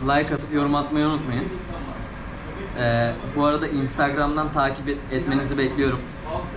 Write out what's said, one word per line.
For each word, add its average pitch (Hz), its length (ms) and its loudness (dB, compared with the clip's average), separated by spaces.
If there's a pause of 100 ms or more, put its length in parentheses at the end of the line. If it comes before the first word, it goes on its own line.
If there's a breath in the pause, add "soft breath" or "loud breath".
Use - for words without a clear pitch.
like 143 300 4
atıp 147 200 -4
yorum 143 200 4
atmayı 147 320 2
unutmayın. 147 380 0 (1400)
E, 117 320 4 (240)
bu 147 80 4
arada 151 240 4
Instagram'dan 147 840 0
takip 135 360 0
et-, 143 100 -2 (140)
etmenizi 135 460 0
bekliyorum. 135 400 2 (580)